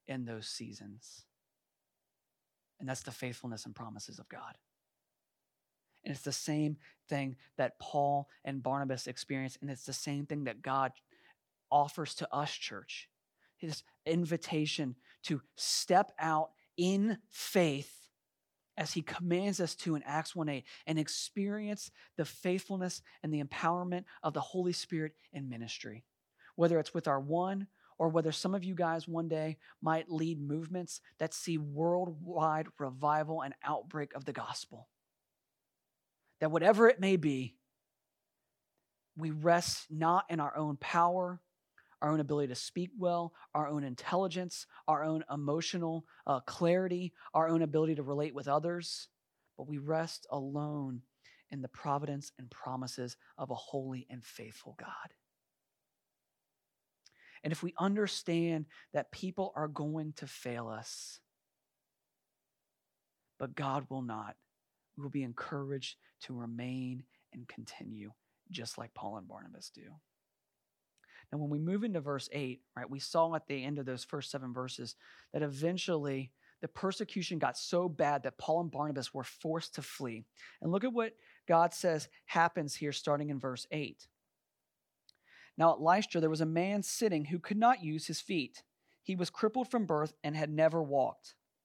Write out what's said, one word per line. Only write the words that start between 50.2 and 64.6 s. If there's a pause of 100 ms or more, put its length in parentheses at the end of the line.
alone (500)
in
the
providence
and
promises (220)
of
a
holy
and
faithful
God. (2250)
And
if
we
understand (260)
that
people
are
going
to
fail
us, (2250)
but
God
will
not, (600)